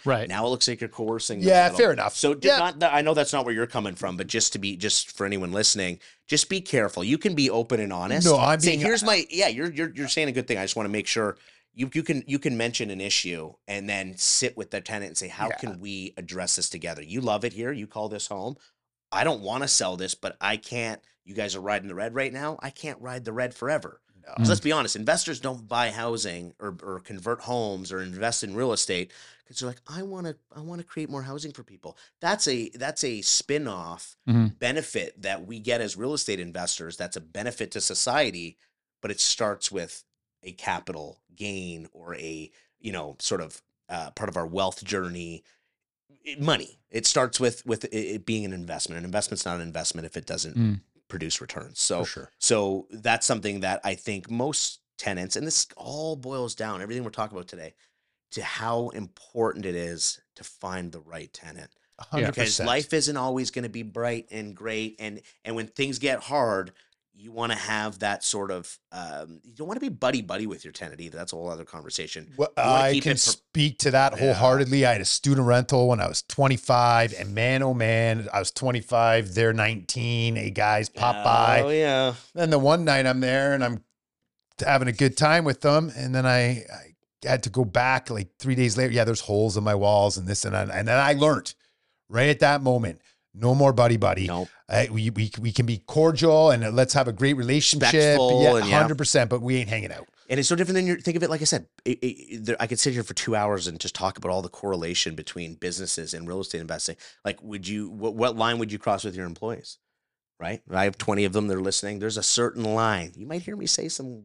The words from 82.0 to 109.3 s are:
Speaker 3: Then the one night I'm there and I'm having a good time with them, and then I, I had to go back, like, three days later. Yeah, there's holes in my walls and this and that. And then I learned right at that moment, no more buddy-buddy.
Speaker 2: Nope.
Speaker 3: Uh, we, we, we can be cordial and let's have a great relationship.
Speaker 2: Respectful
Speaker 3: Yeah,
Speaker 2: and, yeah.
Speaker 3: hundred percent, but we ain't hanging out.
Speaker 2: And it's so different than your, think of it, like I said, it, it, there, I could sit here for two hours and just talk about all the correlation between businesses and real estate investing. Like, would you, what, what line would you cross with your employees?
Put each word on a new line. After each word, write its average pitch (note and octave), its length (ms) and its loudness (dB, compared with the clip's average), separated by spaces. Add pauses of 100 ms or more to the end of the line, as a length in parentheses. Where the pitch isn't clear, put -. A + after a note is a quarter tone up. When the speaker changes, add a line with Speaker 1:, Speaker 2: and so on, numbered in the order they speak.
Speaker 3:
Then E3 160 0
the D3+ 100 6
one D#3 240 6
night C3+ 240 4
I'm B2+ 140 2
there C3+ 320 2
and C3+ 100 2
I'm A#2+ 200 -2 (840)
having C3 240 4
a A#2 40 2
good C3 220 4
time D#3 300 6
with C#3 160 0
them, D3+ 340 4
and C3 180 -6
then C3 120 2
I, B2 400 4 (580)
I B2 40 -4
had C3 160 2
to A#2 60 -4
go B2 140 2
back, B2 460 2
like, G#2 200 -4 (100)
three C3 160 0
days A#2+ 220 4
later. B2+ 140 2
Yeah, A#2 140 4
there's A2+ 160 0
holes G#2+ 360 2
in G#2 60 0
my G#2 120 4
walls G2+ 420 4
and F2+ 100 -6
this G2+ 180 -2
and G2 80 -4
that. G2 160 0
And G2 180 -2
then A#2+ 100 4
I C#3 160 6
learned D3 400 2 (560)
right B2 200 4
at C#3+ 100 4
that C#3+ 220 6
moment, A#2+ 400 2 (320)
no A#2+ 220 4
more C#3 180 8
buddy-buddy. G2+ 540 4
Speaker 2:
Nope. F2 200 -2 (220)
Speaker 3:
Uh, A2 200 4
we, A2 200 0
we, G#2+ 200 0 (100)
we A2+ 120 -2
can A#2+ 140 2
be A2 200 0
cordial D#3+ 640 8
and A2+ 260 4
let's B2+ 180 4
have C3+ 140 4
a A#2+ 60 -2
great C#3 220 4
relationship. C3+ 580 4
Speaker 2:
Respectful C#3 480 8
Speaker 3:
Yeah, B2 160 8
Speaker 2:
and, G#2+ 100 2
yeah. D3 140 6
Speaker 3:
hundred D3+ 160 2
percent, C3 320 4
but A#2+ 120 0
we B2+ 160 0
ain't A2+ 120 -2
hanging G#2 220 -4
out. F2+ 160 -14 (220)
Speaker 2:
And C3 100 0
it's C3+ 100 2
so F3 60 4
different F#3 200 2
than F#3 120 4
your, F3 120 2
think E3+ 180 0
of E3 60 0
it, F3 60 2
like D#3 120 -2
I D#3 40 0
said, B2+ 220 0 (160)
it, B2+ 180 0
it, A2 440 -6
there, A#2 140 0
I A#2 60 0
could A#2 140 -2
sit C3+ 140 2
here A#2+ 100 -2
for - 100 -10
two - 220 0
hours G#2 320 0
and D#2 120 -8
just - 140 -8
talk F#2+ 240 -2
about F2+ 140 -4
all F#2 100 0
the F2 80 -8
correlation F2 680 -4
between E2 400 -10
businesses F2 580 -6
and E2 140 -10
real F#2 120 -6
estate F2 220 -8
investing. D#2+ 340 -6 (280)
Like, G2 200 -6
would G#2 240 -12
you, G#2 220 -6
what, G#2+ 260 -4
what A#2 220 0
line A#2 200 2
would A2 140 -2
you G#2 80 -8
cross G2+ 240 0
with G2 120 -8
your F#2 120 -8
employees? - 500 -10 (640)